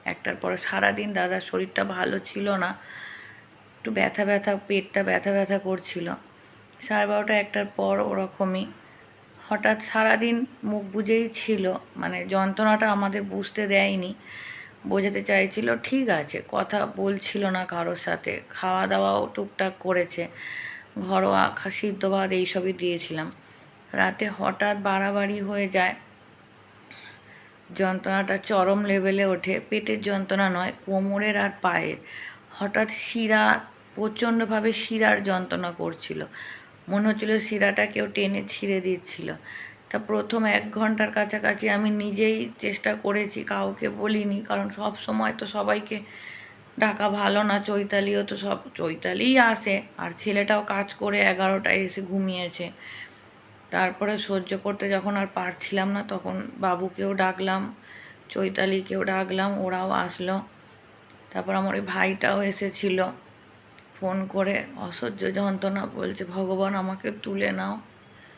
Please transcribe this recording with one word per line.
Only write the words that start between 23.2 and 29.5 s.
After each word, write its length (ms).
রাতে 360
হঠাৎ 500
বাড়াবাড়ি 600
হয়ে 280
যায়, 260
যন্ত্রণাটা 600
চরম 460
লেভেলে 400
ওঠে, 440